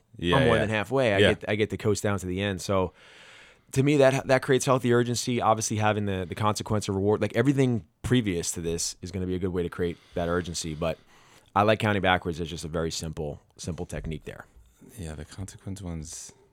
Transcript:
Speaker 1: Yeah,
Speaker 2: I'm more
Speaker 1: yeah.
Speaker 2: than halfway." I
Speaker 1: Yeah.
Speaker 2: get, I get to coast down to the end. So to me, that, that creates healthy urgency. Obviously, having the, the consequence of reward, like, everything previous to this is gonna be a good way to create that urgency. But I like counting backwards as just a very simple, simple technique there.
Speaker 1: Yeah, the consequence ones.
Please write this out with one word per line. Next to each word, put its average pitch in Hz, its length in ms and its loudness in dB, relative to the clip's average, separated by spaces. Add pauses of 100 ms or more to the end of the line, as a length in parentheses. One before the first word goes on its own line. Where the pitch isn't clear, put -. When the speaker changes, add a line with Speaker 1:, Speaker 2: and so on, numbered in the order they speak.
(160)
Speaker 1:
Yeah, 87 200 2
Speaker 2:
I'm 78 100 4
more - 80 4
Speaker 1:
yeah. - 80 2
Speaker 2:
than 104 80 -2
halfway." 110 420 0
I 98 60 2
Speaker 1:
Yeah. 101 160 6
Speaker 2:
get, - 140 -14
I 107 80 0
get 104 140 0
to 95 60 -6
coast 101 260 0
down 101 180 0
to 87 60 -8
the 92 140 -4
end. 98 220 -4
So 95 300 0 (800)
to 135 100 2
me, 143 160 4
that, 135 300 4
that 131 140 4
creates 127 220 2
healthy 123 300 4
urgency. 120 480 0
Obviously, 110 340 2
having 107 300 2
the, 92 200 -2
the 87 80 -6
consequence 107 540 0
of 101 60 0
reward, 101 260 2
like, 104 160 -2
everything 127 480 2 (180)
previous 101 500 0
to - 100 -8
this 82 400 -4
is 90 80 -10
gonna 92 160 -4
be 92 80 -2
a 90 40 -2
good 92 140 -4
way 87 120 -2
to 85 40 -4
create 85 300 -4 (160)
that 85 140 -2
urgency. 85 460 -4
But 80 220 -4 (580)
I 98 80 4
like 107 180 2
counting 104 220 0
backwards 90 380 2
as 82 80 -6
just 80 160 -10
a 82 40 -8
very 80 240 -2
simple, 78 480 -8 (180)
simple 85 280 -8
technique 78 380 -10
there. - 220 -16 (520)
Speaker 1:
Yeah, 80 160 -10
the 78 120 -12
consequence 98 560 -12
ones. 82 500 -10 (200)